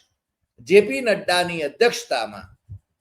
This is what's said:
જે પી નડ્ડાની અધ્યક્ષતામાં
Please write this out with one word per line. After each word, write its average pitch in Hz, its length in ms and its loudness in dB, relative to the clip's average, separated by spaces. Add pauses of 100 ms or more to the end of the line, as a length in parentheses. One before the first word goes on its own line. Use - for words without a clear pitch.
(680)
જે 190 140 8
પી 262 200 -4
નડ્ડાની 180 600 -2
અધ્યક્ષતામાં 113 840 -4 (520)